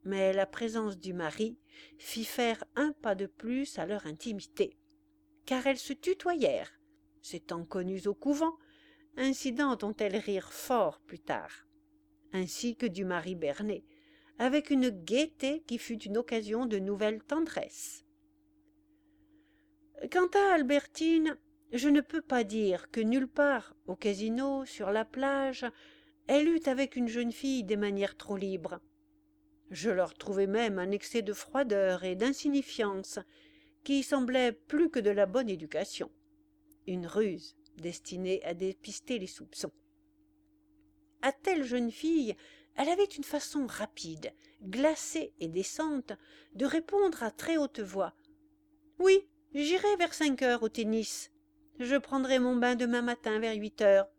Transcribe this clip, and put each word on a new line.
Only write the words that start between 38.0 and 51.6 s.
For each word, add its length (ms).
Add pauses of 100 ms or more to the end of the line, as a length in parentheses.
à 100
dépister 640
les 80
soupçons. 460 (1500)
À 100
telle 320
jeune 260
fille, 440 (420)
elle 120
avait 160
une 200
façon 420
rapide, 640 (300)
glacée 800
et 80
décente, 640 (420)
de 100
répondre 580
à 100
très 260
haute 220
voix. « 340 (840)
Oui, 300 (240)
j'irai 440
vers 180
cinq 260
heures 220
au 80
tennis. 600 (480)